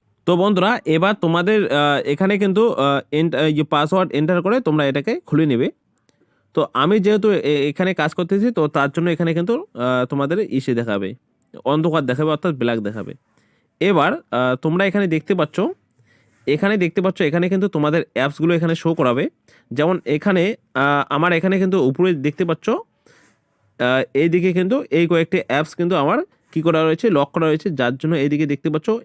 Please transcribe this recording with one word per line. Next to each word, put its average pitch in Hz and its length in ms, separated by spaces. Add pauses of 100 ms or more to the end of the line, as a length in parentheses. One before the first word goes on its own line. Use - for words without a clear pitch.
(260)
তো 175 120
বন্ধুরা, 196 480
এবার 165 360
তোমাদের, 175 440
আহ, 143 400
এখানে 190 320
কিন্তু, 202 360
আহ, 139 280 (100)
এন্ট-, 156 240
আহ, 151 120
ইয়ে, 151 160
পাসওয়ার্ড 156 480
এন্টার 156 300
করে 208 180
তোমরা 151 260
এটাকে 143 400
খুলে 156 200
নেবে। 139 260 (840)
তো 156 200
আমি 208 260
যেহেতু 208 320
এ-, 147 380
এখানে 185 240
কাজ 156 200
করতেছি, 196 380
তো 156 160
তার 139 280
জন্য 170 140
এখানে 165 240
কিন্তু, 180 240
আহ, 127 480
তোমাদের 139 340
ইসে 131 360
দেখাবে, 107 400 (500)
অন্ধকার 156 400
দেখাবে, 127 240
অর্থাৎ 156 260
ব্ল্যাক 120 240
দেখাবে। 104 340 (680)
এবার, 175 340
আহ, 127 420
তোমরা 165 300
এখানে 196 220
দেখতে 160 280
পাচ্ছ, 165 240 (880)
এখানে 196 300
দেখতে 180 240
পাচ্ছ 185 200
এখানে 170 280
কিন্তু 190 180
তোমাদের 151 360 (100)
অ্যাপসগুলো 151 420
এখানে 160 200
শো 165 180
করাবে। 139 360 (420)
যেমন 151 340
এখানে, 185 500 (180)
আহ, 143 360
আমার 160 240
এখানে 185 260
কিন্তু 190 220
উপরে 170 320
দেখতে 147 320
পাচ্ছ, 165 240
আহ, - 1300 (100)
এইদিকে 170 400
কিন্তু 190 380
এই 170 160
কয়েকটি 165 400
অ্যাপস 143 280
কিন্তু 175 200
আমার 165 240 (320)
কি 160 100
করা 160 220
রয়েছে, 160 260
লক 151 220
করা 165 160
রয়েছে, 156 220
যার 131 280
জন্য 160 180
এইদিকে 147 300
দেখতে 143 240
পাচ্ছ 156 200 (160)